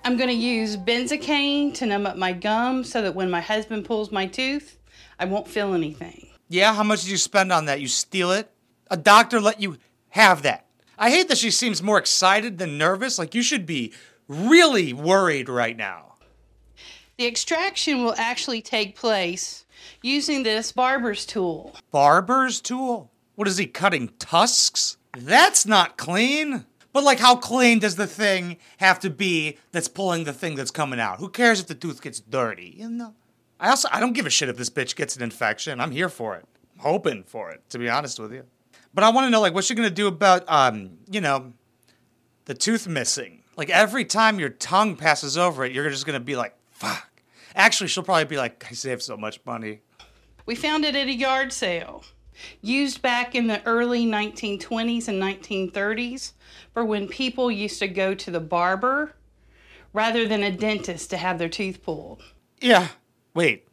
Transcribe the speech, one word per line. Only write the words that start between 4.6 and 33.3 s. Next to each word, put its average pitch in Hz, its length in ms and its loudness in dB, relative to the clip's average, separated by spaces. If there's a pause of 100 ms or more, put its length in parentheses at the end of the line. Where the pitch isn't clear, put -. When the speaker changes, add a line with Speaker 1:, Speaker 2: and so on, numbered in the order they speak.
Speaker 1:
I 185 60 -2
won't 202 240 -4
feel 202 240 -2
anything. 165 540 -6 (200)
Speaker 2:
Yeah, 196 260 4
how 214 100 0
much 214 180 2
did 185 80 -6
you 196 80 -2
spend 190 340 2
on 156 140 2
that? 143 160 -2
You 127 80 -6
steal 180 420 -2
it? 208 180 -2 (400)
A 196 60 0
doctor 214 460 6
let 214 200 2
you 180 160 -6 (340)
have 185 320 6
that. 127 240 -2 (340)
I 240 100 4
hate 349 180 2
that 277 80 2
she 233 120 0
seems 208 320 -2
more 208 160 2
excited 196 600 2
than 156 200 -6
nervous. 190 400 0
Like, 165 160 -6
you 240 80 0
should 240 240 -2
be 139 280 -6 (340)
really 220 640 4
worried 156 560 2
right 120 300 -2
now. 95 380 -10 (1000)
Speaker 1:
The 240 80 -2
extraction 311 760 -2
will 226 140 0
actually 233 440 -4
take 214 360 -4
place 190 680 -2 (360)
using 277 420 -2
this 220 300 -2
barber's 247 520 0
tool. 175 500 -6 (160)
Speaker 2:
Barber's 185 680 4
tool? 247 520 -6 (240)
What 208 120 -2
is 190 100 0
he, 196 80 0
cutting 156 440 -2 (100)
tusks? - 800 0 (200)
That's 240 480 4
not 196 320 2
clean. 254 680 0 (260)
But, 277 140 2
like, 262 140 6
how 247 180 8
clean 240 420 4
does 208 160 0
the 196 120 -2
thing 185 500 -2 (200)
have 185 220 4
to 190 100 -4
be 156 480 -2 (140)
that's 165 160 -4
pulling 175 380 -2
the 147 80 -6
thing 156 220 -6
that's 131 160 -8
coming 131 280 -4
out? 98 200 -4
Who 185 100 -10
cares 233 320 2
if - 60 -14
the 156 80 -10
tooth 156 260 -10
gets 131 180 -14
dirty, 110 580 -6
you 220 120 -14
know? 233 240 -10 (440)